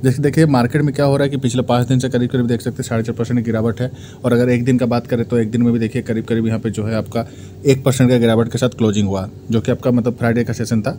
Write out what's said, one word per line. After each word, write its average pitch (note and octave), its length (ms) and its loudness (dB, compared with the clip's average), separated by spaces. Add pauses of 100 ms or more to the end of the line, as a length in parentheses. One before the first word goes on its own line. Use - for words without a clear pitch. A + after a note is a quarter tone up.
जैसे C3 180 2
देखिए D3+ 260 4
market C3 340 2
में C#3+ 140 0
क्या C#3+ 100 2
हो C#3 120 4
रहा C#3+ 60 2
है C#3 60 0
कि C#3+ 80 -4
पिछले B2+ 260 0
पाँच B2 240 2
दिन C3 120 2
से C3 100 -2
करीब B2 200 0
करीब B2 180 0
देख A#2 140 0
सकते A#2+ 140 -6
हैं C3 120 -6
साढ़े A2+ 160 -2
चार A2+ 120 -6
परसेंट A#2+ 240 -2
की A2+ 40 -2
गिरावट A2 380 -2
है। B2+ 80 -2 (360)
और A#2+ 80 4
अगर B2 160 4
एक A#2+ 160 2
दिन B2+ 120 2
का B2 100 2
बात A#2+ 200 0
करें A#2 180 -2
तो A#2+ 120 -2
एक A2 140 0
दिन A#2+ 100 0
में A#2+ 120 4
भी A#2 60 0
देखिए A2+ 220 -2
करीब A2 240 -4
करीब A2+ 220 0
यहाँ A2 120 -2
पे A2+ 120 -4
जो G#2+ 120 -4
है A2 120 -4
आपका A2+ 300 -4 (400)
एक C3+ 180 4
परसेंट B2+ 260 4
का B2 80 4
गिरावट A2+ 340 4
के A#2 60 -4
साथ B2+ 200 0
closing G#2 300 2
हुआ, F#2+ 200 -4 (240)
जो A2+ 100 2
कि B2+ 100 -2
आपका B2 200 0
मतलब A#2+ 240 0
Friday A#2 280 0
का A2+ 100 -4
session A2 280 -2
था C3 180 -4